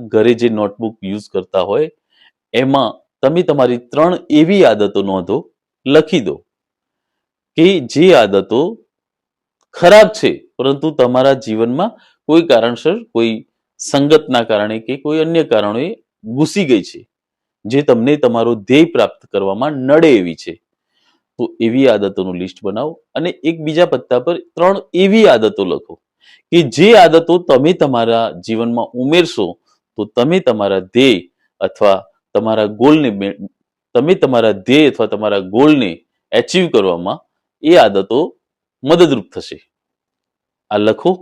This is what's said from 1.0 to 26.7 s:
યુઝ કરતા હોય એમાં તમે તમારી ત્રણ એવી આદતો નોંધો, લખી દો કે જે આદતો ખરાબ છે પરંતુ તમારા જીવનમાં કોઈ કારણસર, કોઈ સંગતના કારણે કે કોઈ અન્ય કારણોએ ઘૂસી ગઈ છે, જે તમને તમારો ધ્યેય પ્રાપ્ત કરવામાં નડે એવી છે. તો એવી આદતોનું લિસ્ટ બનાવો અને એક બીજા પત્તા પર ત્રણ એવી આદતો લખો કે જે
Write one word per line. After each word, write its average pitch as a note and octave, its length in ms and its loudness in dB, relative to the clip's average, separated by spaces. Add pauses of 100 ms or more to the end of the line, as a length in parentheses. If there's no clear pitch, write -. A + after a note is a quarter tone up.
યુઝ G2+ 300 -12
કરતા F#2+ 280 -6
હોય A2 300 -2 (640)
એમાં C3 420 -2 (280)
તમે E3 200 0
તમારી C#3 340 0
ત્રણ D#3 420 -2 (120)
એવી E3 340 4
આદતો G#2 380 0
નોંધો, F#2+ 360 -4 (480)
લખી C#3+ 340 2
દો E2 160 -6 (1200)
કે F3 240 2
જે D3+ 340 2
આદતો G#2 460 2 (1120)
ખરાબ G3+ 340 8
છે - 220 -2 (280)
પરંતુ C#3 320 -2
તમારા B2+ 420 2
જીવનમાં A#2+ 580 -4 (380)
કોઈ D#3+ 140 4
કારણસર, A#2+ 640 0
કોઈ A#2 420 -4 (320)
સંગતના C#3+ 640 0
કારણે A2 380 -4
કે B2+ 160 -8
કોઈ D3 220 -6
અન્ય D#3+ 260 -2
કારણોએ A2+ 520 -4 (280)
ઘૂસી D3 400 -4
ગઈ A#2+ 180 0
છે, - 260 -20 (560)
જે C3 180 -2
તમને C3+ 340 0
તમારો A#2+ 380 -2
ધ્યેય B2 300 2
પ્રાપ્ત B2+ 420 -2
કરવામાં G2+ 440 -4
નડે D3 460 2
એવી F2 180 -2
છે. - 280 -18 (760)
તો - 220 -8
એવી B2 280 0
આદતોનું G2 480 -2
લિસ્ટ F#2 260 -12
બનાવો A2+ 380 -8 (140)
અને E3 160 -6
એક D#3+ 340 -6
બીજા D#3+ 220 0
પત્તા B2+ 340 -2
પર E3+ 180 -4
ત્રણ F#3 380 -2 (180)
એવી G3 320 4
આદતો G#2+ 380 2
લખો E2 360 -8 (520)
કે E3+ 100 4
જે F3+ 340 4